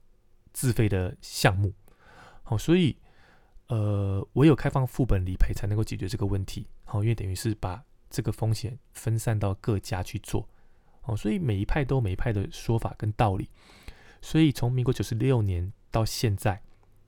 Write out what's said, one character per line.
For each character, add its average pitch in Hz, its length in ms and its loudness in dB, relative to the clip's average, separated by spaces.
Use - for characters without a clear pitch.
自 131 180 0
费 110 160 4
的 92 340 -2
项 - 340 2
目。 95 180 0
好， 110 140 -2
所 160 180 2
以， 175 220 4
呃， 101 680 0
唯 135 140 6
有 147 80 8
开 - 140 0
放 131 180 0
副 - 180 -2
本 98 200 2
理 92 100 -4
赔 - 180 4
才 101 140 -4
能 104 80 0
够 113 80 0
解 107 140 -6
决 98 100 -6
这 101 100 -4
个 101 80 -2
问 98 200 -2
题。 - 220 -10
好， 104 180 -2
因 113 60 2
为 113 60 2
等 95 120 -4
于 92 80 -4
是 110 200 -2
把 92 280 -6
这 - 120 -4
个 110 100 -2
风 110 220 -2
险 117 240 -6
分 113 260 -4
散 110 200 0
到 101 180 0
各 104 240 0
家 92 220 -4
去 - 180 -8
做。 - 280 -4
哦， 107 120 -4
所 202 160 -2
以 208 60 0
每 123 200 0
一 104 80 -2
派 151 180 0
都 135 120 0
有 131 60 2
每 95 120 0
一 - 20 -2
派 - 160 0
的 101 200 -2
说 - 260 0
法 110 200 -4
跟 107 160 -2
道 101 220 2
理。 - 140 -6
所 - 180 0
以 156 140 6
从 123 180 0
民 127 140 0
国 127 80 2
九 - 100 -2
十 - 120 -4
六 123 260 2
年 90 320 -2
到 113 140 2
现 101 320 0
在， 98 240 -2